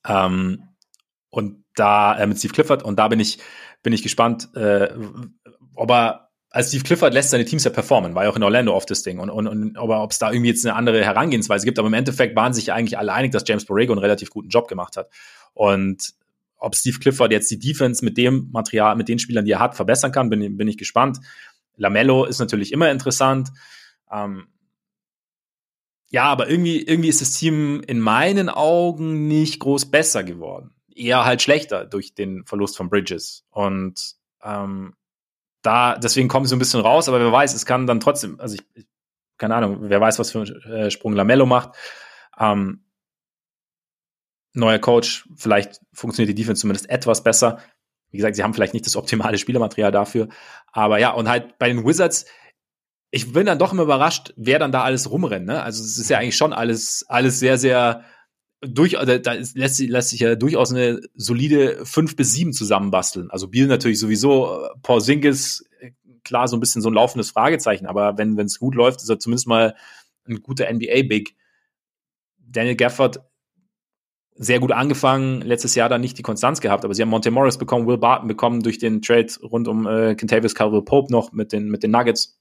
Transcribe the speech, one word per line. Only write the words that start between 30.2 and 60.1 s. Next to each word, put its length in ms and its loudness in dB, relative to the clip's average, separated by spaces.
geworden. 500 -14
Eher 320 0
halt 180 2
schlechter 420 0
durch 300 -10
den 320 -8
Verlust 300 -6
von 120 -8
Bridges. 600 -4
Und, 680 -6
ähm, 520 -10
da, 360 2
deswegen 300 0
kommen 180 0
sie 40 -2
so 60 0
ein 40 0
bisschen 200 0
raus, 280 4
aber 120 2
wer 100 4
weiß, 240 4
es 120 -6
kann 200 0
dann 140 2
trotzdem, 400 -2
also 140 -10
ich, 80 -14
ich, 120 -20
keine 180 -2
Ahnung, 280 0
wer 180 2
weiß, 180 4
was 140 -4
für 80 -4
einen, 220 -10
äh, 280 -4
Sprung 220 -6
LaMelo 340 4
macht. 300 0
Ähm, 460 -2
neuer 240 4
Coach, 580 2
vielleicht 440 0
funktioniert 440 -2
die 40 -6
Defense 220 -4
zumindest 280 -4
etwas 320 0
besser. 380 2
Wie 60 -14
gesagt, 200 -2
sie 60 -2
haben 120 -2
vielleicht 180 0
nicht 140 -6
das 100 -2
optimale 400 -2
Spielermaterial 560 0
dafür. 360 -2
Aber 260 2
ja, 120 4
und 180 -4
halt 300 -2
bei 100 0
den 160 -2
Wizards, 400 0
ich 220 -8
bin 140 2
dann 120 2
doch 140 2
immer 100 0
überrascht, 540 0
wer 220 2
dann 140 0
da 100 0
alles 280 -2
rumrennt, 360 -4
ne? 160 -6
Also 200 -10
es 160 -8
ist 120 -6
ja 80 4
eigentlich 180 -2
schon 160 0
alles, 560 -4
alles 300 2
sehr, 180 4
sehr 480 2
durch-, 320 0
da, 260 2
da 140 -2
ist, 240 -8
lässt 200 -2
sich, 120 -2
lässt 220 0